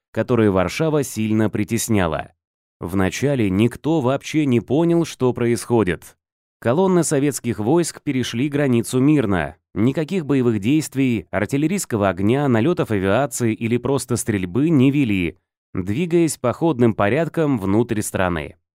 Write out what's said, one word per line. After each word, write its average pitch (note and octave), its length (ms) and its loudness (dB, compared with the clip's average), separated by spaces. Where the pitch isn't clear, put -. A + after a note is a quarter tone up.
которые A2 380 2
Варшава C#3+ 520 0
сильно A2 460 0
притесняла. G2 840 -2
Вначале G2 680 0
никто A#2+ 520 0
вообще C3+ 440 -2
не A#2+ 160 2
понял, E3+ 460 0
что B2 260 -2
происходит. A#2 840 -2
Колонны F3 460 2
советских C3+ 540 -2
войск D3+ 440 0
перешли B2+ 460 -4
границу B2+ 500 0
мирно. G#2+ 580 2
Никаких C#3+ 500 -2
боевых B2 340 2
действий, B2+ 720 0
артиллерийского A#2+ 800 -2
огня, A2 400 0
налётов C3 420 0
авиации A2 640 0
или A#2 240 -2
просто B2 400 -2
стрельбы G#2 540 -2
не C#3 200 4
вели, G#2 460 0
двигаясь D#3 640 -2
походным A#2+ 560 0
порядком C#3+ 640 0
внутрь G#2 420 0
страны. F2+ 560 -4